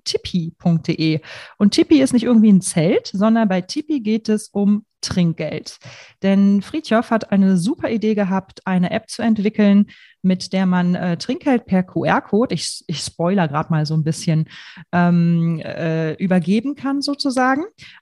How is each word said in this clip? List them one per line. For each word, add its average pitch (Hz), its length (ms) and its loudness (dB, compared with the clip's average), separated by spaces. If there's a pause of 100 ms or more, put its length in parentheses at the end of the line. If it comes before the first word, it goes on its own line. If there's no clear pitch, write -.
tippi - 520 -4
punkt 165 300 0
de. 156 340 0 (380)
Und 208 140 4
Tippi 320 280 4
ist 262 120 2
nicht 240 100 2
irgendwie 220 300 6
ein 190 80 6
Zelt, 180 520 0
sondern 220 360 2
bei 185 120 0
Tippi 294 380 -6
geht 220 300 -4
es 214 220 -2
um 208 340 0 (160)
Trinkgeld. - 760 -4 (440)
Denn 196 400 2
Fritjof 240 480 -2
hat 220 220 -2
eine 190 240 4
super 196 340 -2
Idee 220 240 -2
gehabt, 190 540 -4
eine 180 240 0
App - 180 -6
zu - 100 -12
entwickeln, 208 680 2 (360)
mit 185 300 -2
der 190 120 0
man, 180 300 0
äh, 175 220 -4
Trinkgeld 262 500 -2
per 185 160 2
Q-R-Code, 180 720 -2
ich, - 320 -10
ich 151 140 -8
spoiler 175 480 -2
grad 147 220 -4
mal 156 140 0
so 151 100 -4
ein 156 100 0
bisschen, 160 440 -2 (440)
ähm, 170 680 2
äh, 160 540 -4
übergeben 190 640 -2
kann 277 260 -4
sozusagen. 269 640 -2 (380)